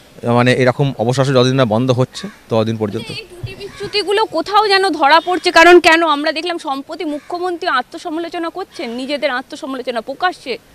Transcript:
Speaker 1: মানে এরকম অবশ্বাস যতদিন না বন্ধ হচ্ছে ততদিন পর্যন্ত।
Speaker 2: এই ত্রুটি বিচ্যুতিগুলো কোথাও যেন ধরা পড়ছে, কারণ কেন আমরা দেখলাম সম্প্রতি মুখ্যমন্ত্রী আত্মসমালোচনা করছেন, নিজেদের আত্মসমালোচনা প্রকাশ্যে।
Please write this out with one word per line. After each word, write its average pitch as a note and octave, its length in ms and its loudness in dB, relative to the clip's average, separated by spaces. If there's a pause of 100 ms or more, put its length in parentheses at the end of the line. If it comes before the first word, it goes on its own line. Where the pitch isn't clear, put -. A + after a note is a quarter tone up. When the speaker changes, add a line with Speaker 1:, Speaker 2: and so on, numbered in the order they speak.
(240)
Speaker 1:
মানে A#2+ 300 4
এরকম C3 440 2
অবশ্বাস B2+ 300 0
যতদিন B2+ 280 4
না C3+ 100 4
বন্ধ A#2+ 260 2
হচ্ছে B2 360 -2 (220)
ততদিন A2+ 280 0
পর্যন্ত। G2+ 320 -4
Speaker 2:
এই - 60 -10
ত্রুটি - 440 -14
বিচ্যুতিগুলো G4+ 640 -4
কোথাও F#4 420 0
যেন G4 220 2
ধরা D4+ 300 4
পড়ছে, F4+ 320 -2
কারণ F4 280 8
কেন E4 280 4
আমরা D4+ 240 0
দেখলাম E4 260 -6
সম্প্রতি D4+ 480 -8
মুখ্যমন্ত্রী F4 640 -6
আত্মসমালোচনা E4 800 -4
করছেন, E4+ 400 -10
নিজেদের C4+ 400 -4
আত্মসমালোচনা C4 720 -8
প্রকাশ্যে। C#4 560 -6 (180)